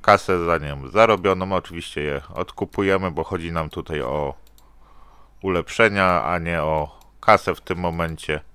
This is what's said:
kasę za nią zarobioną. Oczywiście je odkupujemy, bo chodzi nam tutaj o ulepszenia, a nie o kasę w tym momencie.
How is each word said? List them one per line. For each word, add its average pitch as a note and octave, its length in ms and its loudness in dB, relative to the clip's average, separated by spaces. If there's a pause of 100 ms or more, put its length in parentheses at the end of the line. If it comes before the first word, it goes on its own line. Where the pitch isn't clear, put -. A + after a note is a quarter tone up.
kasę F#2+ 420 4
za E2 140 2
nią C#2+ 300 -8
zarobioną. F#2+ 640 4
Oczywiście E2+ 480 -6
je C#2+ 220 -4 (120)
odkupujemy, F#2+ 760 -2
bo D#2+ 140 -6
chodzi E2+ 280 -6
nam D#2+ 180 -4
tutaj D#2+ 300 -8
o C#2 340 -4 (1080)
ulepszenia, F#2 800 2
a F2 140 -2
nie E2 240 -4
o D#2 380 -2 (200)
kasę G2 340 4
w - 60 -10
tym F2 180 -6
momencie. E2 640 -4 (140)